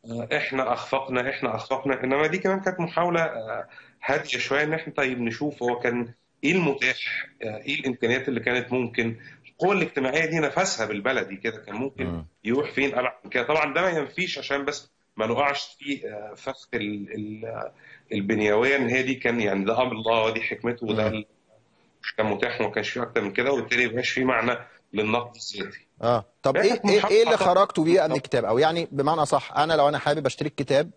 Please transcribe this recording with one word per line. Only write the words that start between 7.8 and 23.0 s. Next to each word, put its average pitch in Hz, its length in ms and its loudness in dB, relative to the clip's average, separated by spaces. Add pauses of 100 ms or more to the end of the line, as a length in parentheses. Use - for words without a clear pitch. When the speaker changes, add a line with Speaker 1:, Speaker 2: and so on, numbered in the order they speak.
Speaker 1:
اللي 123 120 -2
كانت 123 340 -2
ممكن، 113 420 -2 (340)
القوى 190 260 0
الاجتماعية 151 500 0
دي 160 140 -2
نفسها 151 460 0
بالبلدي 104 500 -2
كده 110 220 -6
كان - 180 -12
ممكن 131 300 -6
Speaker 2:
مم. 85 200 -6 (180)
Speaker 1:
يروح 123 280 0
فين 139 240 0
أبعد 123 180 0 (100)
من - 60 -14
كده. 123 140 0
طبعًا 147 300 2
ده 165 80 2
ما 185 80 2
ينفيش 160 480 -4
عشان 139 280 -2
بس - 260 -8 (260)
ما 110 100 0
نقعش 139 520 -2
في، 139 280 -8
آه، 107 280 -10
فخ - 380 -10
ال-، 104 420 -6
ال-، 107 300 -8
آه، 113 260 -8 (400)
البنيوية، 107 640 2
إن 131 120 2
هي 127 160 2
دي 127 120 0
كان 120 260 0
يعني 98 240 0
ده 113 160 2
أمر 127 100 2
الله 110 320 2
ودي 110 180 0
حكمته 120 460 -4
وده 107 220 2
Speaker 2:
مم. 110 60 -4
Speaker 1:
ال-، 107 100 -6 (920)
كان 110 80 2
متاح 107 360 -2
وما 104 80 0
كانش 104 200 -4
فيه 123 120 -6